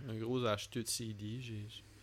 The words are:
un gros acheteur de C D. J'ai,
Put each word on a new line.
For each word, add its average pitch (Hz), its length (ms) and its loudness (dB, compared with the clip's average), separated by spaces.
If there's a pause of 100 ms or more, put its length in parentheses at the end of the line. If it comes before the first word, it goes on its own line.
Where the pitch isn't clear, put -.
un 110 100 0
gros 120 280 2
acheteur 107 380 4
de - 40 -8
C 113 260 0
D. 107 280 -2
J'ai, 110 260 -4 (360)